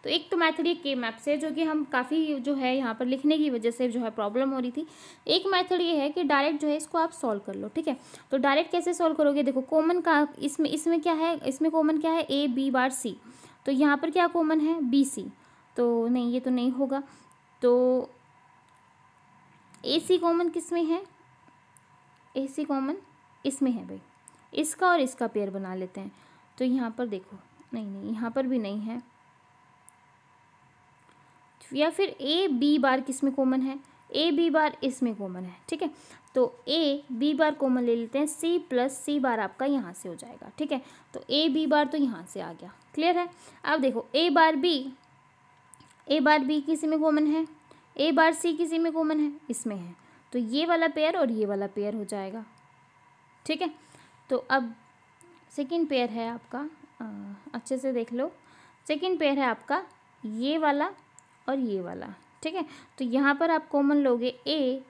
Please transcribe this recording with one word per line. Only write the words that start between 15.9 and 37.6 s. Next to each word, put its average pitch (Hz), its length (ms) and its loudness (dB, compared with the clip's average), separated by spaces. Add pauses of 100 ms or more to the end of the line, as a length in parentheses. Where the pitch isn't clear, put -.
नहीं, 240 240 0
ये 254 80 0
तो 254 100 -2
नहीं 254 220 2
होगा। 269 300 -2 (600)
तो 254 480 4 (1800)
एसी 330 320 2
कॉमन 339 320 2
किस 330 220 -6
में 339 120 0
है, 330 180 0 (1300)
एसी 269 300 -4
कॉमन 277 320 -2 (480)
इसमें 269 260 0
है 190 160 -4
भाई, 190 140 -12 (520)
इसका 311 360 0
और 349 120 4
इसका 254 260 0
पेयर 208 240 -2
बना 190 240 -8
लेते 185 260 -8
हैं। 196 120 -12 (460)
तो 254 60 0
यहाँ 247 260 0
पर 247 160 -6
देखो, 196 300 -10 (380)
नहीं, 220 120 -8
नहीं, 196 240 -10
यहाँ 226 200 -4
पर 269 160 -2
भी 254 120 0
नहीं 208 220 -4
है। 226 200 -8 (2750)
या 294 200 2
फिर 370 200 0
ए 320 400 -2
बी 285 280 2
बार 262 220 2
किस 269 240 -6
में 269 100 0
कॉमन 262 280 2
है, 269 160 -4 (320)
ए 320 200 0
बी 330 200 2
बार 302 320 2
इसमें 247 340 -2
कॉमन 185 280 -8
है, 180 120 -14 (120)
ठीक 311 140 -6
है। 311 80 -4 (440)
तो 247 180 2 (160)
ए 285 340 0 (100)
बी 277 220 0
बार 302 200 2
कॉमन 254 280 0